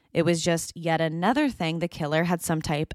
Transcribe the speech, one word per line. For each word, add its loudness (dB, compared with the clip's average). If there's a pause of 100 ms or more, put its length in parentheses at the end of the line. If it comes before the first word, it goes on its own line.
(140)
It 2
was 2
just -2
yet 0
another 2
thing -4
the -2
killer 0
had 0
some 0
type -2